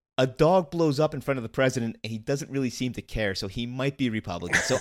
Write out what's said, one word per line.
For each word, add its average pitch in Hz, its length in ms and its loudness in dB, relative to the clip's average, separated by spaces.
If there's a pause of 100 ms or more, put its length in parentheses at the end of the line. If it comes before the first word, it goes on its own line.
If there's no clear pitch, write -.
(200)
a 131 60 6
dog 160 460 4
blows 156 260 2
up 151 160 2
in 135 60 -6
front 135 180 -2
of 113 60 -6
the 110 40 -10
president, 127 540 0
and 107 80 -8
he 113 80 -6
doesn't 139 320 -4
really 135 200 -2
seem 127 240 -4
to 101 80 -8
care, 104 340 -2
so 104 100 -4
he 120 200 -6
might 127 300 -4
be 127 140 0
Republican. 87 520 -2
So - 180 2